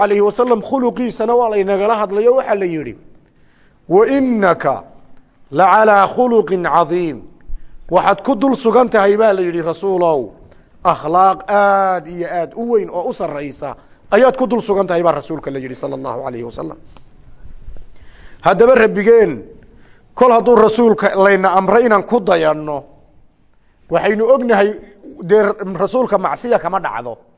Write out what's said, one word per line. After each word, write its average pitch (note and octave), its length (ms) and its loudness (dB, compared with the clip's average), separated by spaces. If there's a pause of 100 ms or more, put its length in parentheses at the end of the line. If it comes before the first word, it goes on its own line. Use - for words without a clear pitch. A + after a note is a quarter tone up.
alayhi G3+ 180 0
wa G3+ 100 2
sallam B3 300 0
khuluqiisana A#3 720 -4
waa A#3+ 140 2
laynagala G3+ 460 -2
hadlayo, G#3+ 400 0
waxaa C4 200 -2
la G3 100 -4
yidhi, D3+ 300 -8 (920)
"وإنك G3+ 960 2 (680)
لعلى G3 560 4
خلق A#3 420 0 (160)
عظيم." D#3+ 560 -2 (720)
Waxaad F#3 320 2
ku C4+ 120 0
dul B3+ 200 0
sugan A#3 340 2
tahay G3+ 280 2
baa A3 160 2
la F#3+ 80 -2
yidhi, E3+ 200 -4
Rasuulow, E3 680 -2 (520)
akhlaaq F3+ 560 0 (120)
aad G3 560 0
iyo F3 240 -10
aad E3+ 240 -6
u A#3+ 160 -6
weyn G3 180 0
oo F3+ 200 -6
u A#3 40 -6
sarraysa D3 640 -10 (360)
ayaad B3+ 260 4
ku C4 100 -2
dul A3 140 -2
sugan G3 260 -2
tahay F3 160 -2
baa E3+ 80 2
rasuulka C#3+ 400 -8
la C#3 80 -8
yidhi, B2+ 160 -12
sallallahu C3+ 520 -10
alayhi A#2+ 160 -10
wa A#2 80 -12
sallam. D3 260 -12 (1600)
Haddaba A3 340 4
rabbigeen, G3+ 680 2 (720)
kol B3 160 4
hadduu A#3 240 4
rasuulka G#3+ 600 2
layna F#3+ 360 4
amray F#3+ 340 4
inaan G#3 180 2
ku A3+ 180 -2
dayanno, D3+ 640 -2 (1040)
waxaynu G#3 340 0
ognahay A3+ 500 2 (480)
dee G#3 220 2 (320)
rasuulka G3+ 420 -2
macsiya F#3 420 -2
kama F3+ 200 -4
dhacdo. A#2+ 380 -8 (200)